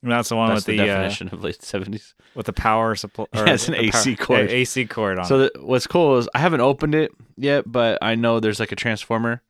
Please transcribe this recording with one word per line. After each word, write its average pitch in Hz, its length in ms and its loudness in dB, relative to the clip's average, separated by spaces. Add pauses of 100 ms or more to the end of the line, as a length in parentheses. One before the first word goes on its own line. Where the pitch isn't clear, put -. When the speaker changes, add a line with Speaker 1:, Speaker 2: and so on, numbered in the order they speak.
Speaker 1:
And 123 100 -4
that's 120 180 0
the 117 80 0
one 113 120 2
Speaker 2:
That's 107 160 0
Speaker 1:
with 107 120 -2
Speaker 2:
the - 0 -
Speaker 1:
the, 101 60 2
uh, 101 120 2
Speaker 2:
definition 95 380 -4
of 95 100 -12
late - 180 -6
seventies. 98 540 -10 (200)
Speaker 1:
with 120 100 -8
the - 80 -6
power 113 420 2
supply. 104 340 -10
Speaker 2:
<laughs> - 40 -18
Yeah, 107 200 2
it's - 140 -2
an 131 60 -4
Speaker 1:
the 113 180 0
power, 117 80 2
Speaker 2:
A 107 40 0
C 127 120 0
cord. 123 340 0
Speaker 1:
yeah, 117 60 -2
A 127 80 2
C 127 220 -2
cord 98 340 -2
on 90 60 -4
Speaker 2:
So 135 160 4
Speaker 1:
it. 131 120 2
Speaker 2:
the, - 120 -18
what's 123 220 0
cool 151 320 4
is 120 140 -2
I 123 60 2
haven't 160 220 2
opened 143 340 2
it 156 160 2 (240)
yet, 139 340 0
but 117 320 2
I 113 140 0
know 117 240 2
there's, 107 220 0
like, 107 100 -4
a 104 60 -8
transformer. 117 720 -4